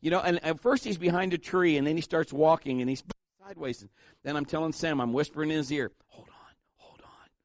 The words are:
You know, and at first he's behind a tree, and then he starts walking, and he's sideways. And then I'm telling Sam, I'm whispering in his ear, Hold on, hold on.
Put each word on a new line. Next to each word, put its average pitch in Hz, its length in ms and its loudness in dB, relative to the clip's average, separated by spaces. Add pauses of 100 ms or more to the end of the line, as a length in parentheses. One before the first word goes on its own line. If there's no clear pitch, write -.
You 160 100 -2
know, 180 100 2
and 175 240 0
at 160 160 -2
first 254 240 2
he's 208 140 -4
behind 175 360 0
a 175 40 0
tree, 175 380 2
and 139 100 2
then 156 100 0
he 165 60 -2
starts 160 300 -2
walking, 143 480 2
and 123 100 -2
he's 131 140 -4 (400)
sideways. 160 380 -10
And 101 80 -20 (340)
then 143 120 -4
I'm 147 80 0
telling 156 280 -2
Sam, 151 280 -2
I'm 120 120 0
whispering 151 380 -2
in 156 80 0
his 139 120 -2
ear, 139 220 -2 (160)
Hold - 200 -20
on, - 260 -20 (220)
hold - 260 -20
on. - 260 -20 (160)